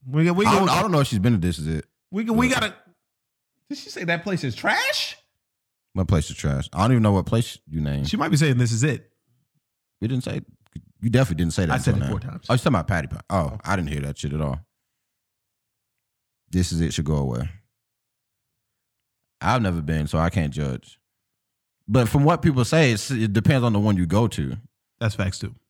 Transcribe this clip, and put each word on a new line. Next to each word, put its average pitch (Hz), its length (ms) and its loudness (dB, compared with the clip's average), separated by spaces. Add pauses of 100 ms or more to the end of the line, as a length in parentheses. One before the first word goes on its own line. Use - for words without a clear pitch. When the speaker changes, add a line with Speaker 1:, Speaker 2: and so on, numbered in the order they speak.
Speaker 1:
We 147 180 2
got, 175 120 2
we 202 100 2
Speaker 2:
I 202 120 6
don't, 190 80 4
Speaker 1:
go 160 60 4
Speaker 2:
I 170 100 2
don't 214 80 0
know 156 100 4
if 131 60 2
she's 104 140 -2
been 120 120 4
to 107 60 4
This 85 220 -2
Is 76 80 -6
It. 78 180 -4 (240)
Speaker 1:
We 208 140 -6
go, 226 80 -2
we 240 160 2
Speaker 2:
Yeah. 262 120 0
Speaker 1:
gotta, 208 140 -4 (920)
did 285 100 -10
she - 100 -18
say - 160 -10
that 170 200 -2
place 190 200 -2
is 123 100 -4
trash? 466 640 -2 (760)
Speaker 2:
What 92 140 -2
place 80 200 2
is - 80 -14
trash? 69 360 -4
I 87 100 0
don't 117 100 4
even 120 100 4
know 104 100 4
what 92 140 2
place - 320 -2 (100)
you 78 120 -6
named. 73 300 -2
Speaker 1:
She 214 60 -2
might 294 140 -2
be 156 60 2
saying 139 220 2
this 117 140 2
is 113 100 0
it. 135 280 -2 (920)
Speaker 2:
We 107 80 -2
didn't 127 160 -2
say, - 160 -6 (600)
you 107 80 0
definitely 117 360 4
didn't 82 100 0
say 95 120 0
that 76 60 0
Speaker 1:
I - 60 2
said - 160 0
Speaker 2:
until 67 140 -2
Speaker 1:
it - 20 -4
Speaker 2:
now. 104 80 -4
Speaker 1:
four - 20 -6
times. - 300 -12
Speaker 2:
Oh, 120 40 4
you 123 40 2
talking 151 160 2
about 82 140 0
Patty 82 200 0
Pie. 71 120 -10 (100)
Oh, 95 160 2
Speaker 1:
Okay. 65 180 -8
Speaker 2:
I 95 120 -2
didn't 82 140 -4
hear 73 100 -4
that 69 180 -8
shit 71 140 -6
at 78 80 -4
all. 69 180 -4 (1900)
This 87 220 0
Is 82 80 -2
It 82 120 0
should 78 140 -4
go 76 100 0
away. 67 320 -4 (1900)
I've 113 220 0
never 90 200 0
been, 78 260 -2
so 82 100 -2
I 82 120 2
can't 78 220 -2
judge. 69 460 -8 (880)
But 113 200 4
from 143 160 2
what 143 180 4
people 131 220 2
say, 156 280 4
it's, 104 180 -4
it 110 220 0
depends 120 320 4
on 117 80 2
the 101 80 2
one 104 160 4
you 90 100 2
go 104 220 2
to. 67 280 -6 (440)
Speaker 1:
That's 110 140 -2
facts, 90 240 -4
too. - 160 -10 (160)